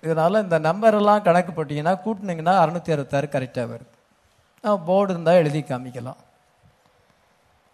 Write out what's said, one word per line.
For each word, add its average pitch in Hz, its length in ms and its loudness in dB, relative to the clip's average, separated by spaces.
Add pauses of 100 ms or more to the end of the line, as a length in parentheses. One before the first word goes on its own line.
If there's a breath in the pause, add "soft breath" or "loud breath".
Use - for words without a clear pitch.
இதனால 165 400 0
இந்த 170 160 0
number 196 360 2
எல்லாம் 208 280 4
கணக்கு 175 420 0
போட்டீங்கன்னா, 147 400 -2
கூட்டினீங்கன்னா 185 500 -2
அறுநூத்தி 170 380 0
அறுபத்தாறு 143 400 -4
கரெக்டா 127 380 -6
வருது. 117 160 -16 (760)
நம்ம 208 160 0
board 185 340 0
இருந்தா 170 200 0
எழுதி 156 280 4
காமிக்கலாம், 127 560 -10 (1600)